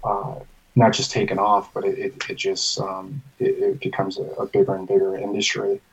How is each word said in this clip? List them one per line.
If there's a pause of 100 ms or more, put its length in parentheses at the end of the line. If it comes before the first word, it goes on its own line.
uh, (420)
not
just
taken
off,
but
it,
it,
it
just,
um, (180)
it, (120)
it
becomes
a,
a
bigger
and
bigger
industry. (120)